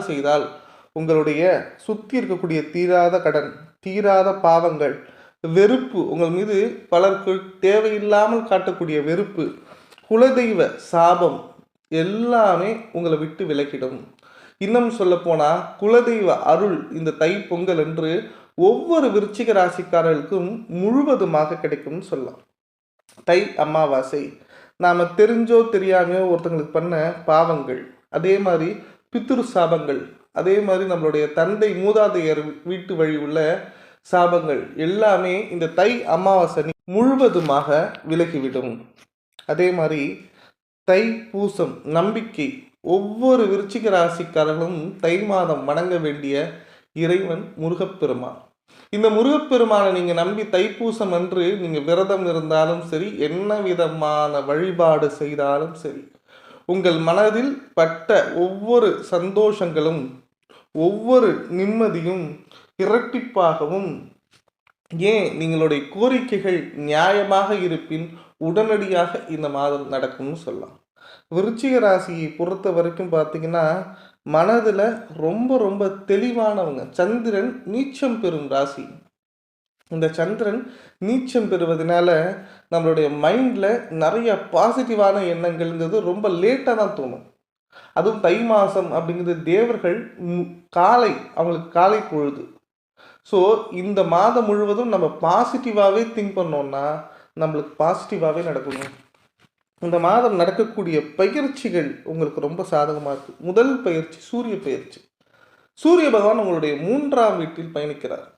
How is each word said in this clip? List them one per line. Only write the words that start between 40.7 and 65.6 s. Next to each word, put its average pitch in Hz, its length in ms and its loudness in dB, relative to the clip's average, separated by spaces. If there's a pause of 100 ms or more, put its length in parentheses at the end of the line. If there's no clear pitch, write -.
தை 190 140 6 (220)
பூசம், 196 500 -4 (100)
நம்பிக்கை, 170 640 -2 (400)
ஒவ்வொரு 220 580 2
விருச்சிக 202 440 -2
ராசிக்காரர்களும் 165 920 0 (200)
தை 170 220 2
மாதம் 175 420 0
வணங்க 170 340 -2
வேண்டிய 147 380 -4 (600)
இறைவன் 175 480 -2 (120)
முருகப்பெருமான். 160 800 -4 (540)
இந்த 214 180 4
முருகப்பெருமானை 233 840 4
நீங்க 175 200 0
நம்பி 185 320 -2
தைப்பூசம் 214 680 -2
அன்று 180 340 0 (140)
நீங்க 165 200 -4
விரதம் 185 460 0
இருந்தாலும் 160 600 0
சரி, 165 220 -4 (100)
என்ன 175 320 -2 (100)
விதமான 156 800 0
வழிபாடு 156 680 2
செய்தாலும் 147 640 -2
சரி, - 280 -12 (640)
உங்கள் 175 300 2
மனதில் 214 540 2 (220)
பட்ட 165 440 2 (180)
ஒவ்வொரு 202 520 2 (220)
சந்தோஷங்களும் 175 920 0 (720)
ஒவ்வொரு 214 560 2 (200)
நிம்மதியும் 185 760 -2 (540)
இரட்டிப்பாகவும், 190 1120 0 (1000)
ஏன் 185 460 0
நீங்களுடைய 160 520 0